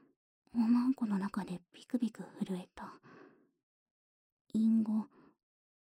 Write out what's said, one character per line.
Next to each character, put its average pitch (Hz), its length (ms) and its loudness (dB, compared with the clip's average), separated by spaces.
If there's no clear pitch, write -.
お - 20 0
ま 240 300 4
ん 269 60 4
こ 240 120 -2
の 202 140 0
中 196 240 -4
で 180 160 -8
ビ - 120 -20
ク - 120 -4
ビ 226 120 0
ク - 140 -14
震 190 180 -4
え 180 160 -14
た。 - 200 -16
隠 220 280 4
語、 214 260 0